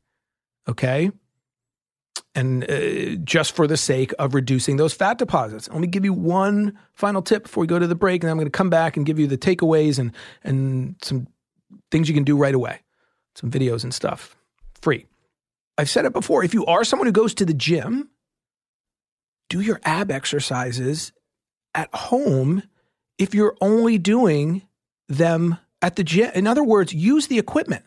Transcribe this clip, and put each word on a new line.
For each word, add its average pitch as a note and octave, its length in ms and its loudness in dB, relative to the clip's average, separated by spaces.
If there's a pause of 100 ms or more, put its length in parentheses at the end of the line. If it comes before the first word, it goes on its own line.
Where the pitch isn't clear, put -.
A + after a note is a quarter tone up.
(680)
okay? C3+ 420 0 (1200)
And, B2+ 360 -2
uh, - 540 -2
just D#3 300 0
for D#3+ 140 2
the D#3 80 0
sake C3 420 -2
of C3+ 160 -2
reducing C3+ 440 0
those D#3 160 2
fat G#3 240 0
deposits. A#2 500 -2
Let D#3 140 -6
me F3 60 -2
give F#3+ 180 -2
you G3 80 0
one G3 640 0 (160)
final G3+ 280 -2
tip G#3+ 220 0
before - 180 -4
we E3 60 0
go E3+ 120 0
to F3 80 2
the E3+ 80 0
break, F3+ 280 0
and E3 60 0
I'm D#3+ 80 -2
gonna D3+ 140 -2
come F#3+ 180 0
back E3 260 2
and C#3+ 100 -2
give D#3 140 0
you D3+ 80 2
the C#3 100 -2
takeaways D#3+ 640 2
and, A#2+ 140 -4 (300)
and C3+ 580 -2
some C3 260 -6 (640)
things D#3+ 160 2
you D#3+ 60 0
can D3 100 4
do C#3+ 140 4
right C#3 160 2
away. B2 260 -2 (560)
Some - 160 -8
videos B2 320 -2
and B2+ 100 -8
stuff. - 440 -8 (440)
Free. - 260 -2 (680)
I've D3 120 -2
said - 160 0
it B3+ 80 0
before. C4 300 2
If F3 100 0
you A3 140 0
are F3 160 4
someone C4+ 240 0
who A#3 40 4
goes G#3+ 220 2
to G3+ 120 0
the E3 80 0
gym, E3+ 580 -2 (1400)
do F3 100 -4
your G#3 240 -2
ab F#3+ 280 -4
exercises C3+ 1000 -4 (640)
at - 220 -6
home F3+ 680 0 (560)
if G3 160 0
you're G#3 260 2
only A3+ 380 4
doing F3+ 640 2 (480)
them E3 480 2 (260)
at F3 120 -2
the G#3 80 0
gym. E3+ 300 2
In F#3+ 140 0
other B3+ 160 2
words, G#3+ 280 4
use A3+ 360 2
the B3 100 0
equipment. B3+ 500 -2